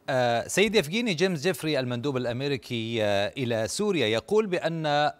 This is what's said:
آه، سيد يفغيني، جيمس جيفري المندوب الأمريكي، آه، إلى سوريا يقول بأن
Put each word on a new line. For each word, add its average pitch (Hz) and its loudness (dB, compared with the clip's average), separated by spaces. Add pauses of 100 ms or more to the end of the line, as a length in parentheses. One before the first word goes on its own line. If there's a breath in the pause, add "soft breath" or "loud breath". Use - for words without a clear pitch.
آه، 123 2
سيد 208 2
يفغيني، 202 0
جيمس 165 0
جيفري 156 0
المندوب 123 -2
الأمريكي، 120 -2
آه، 101 2
إلى 117 0
سوريا 185 0
يقول 196 2
بأن 156 0